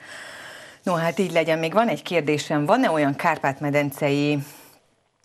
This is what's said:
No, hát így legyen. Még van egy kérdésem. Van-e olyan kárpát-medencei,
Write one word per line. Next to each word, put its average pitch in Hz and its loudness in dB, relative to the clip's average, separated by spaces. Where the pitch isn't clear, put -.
No, 185 -2
hát 165 -2
így 185 0
legyen. 160 2
Még 165 -2
van 220 4
egy 160 -2
kérdésem. 151 0
Van-e 220 4
olyan 147 0
kárpát-medencei, 147 0